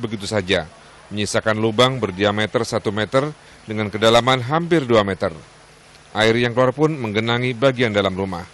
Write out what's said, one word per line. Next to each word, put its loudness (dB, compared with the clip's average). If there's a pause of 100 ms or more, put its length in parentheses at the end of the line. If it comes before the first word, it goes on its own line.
begitu -4
saja, 0 (400)
menyisakan -2
lubang 2
berdiameter 0
satu -2
meter 0 (320)
dengan -6
kedalaman 4
hampir 0
dua 4
meter. -2 (800)
Air 2
yang 0
keluar 2
pun 2
menggenangi -2
bagian 0
dalam 0
rumah. -6 (100)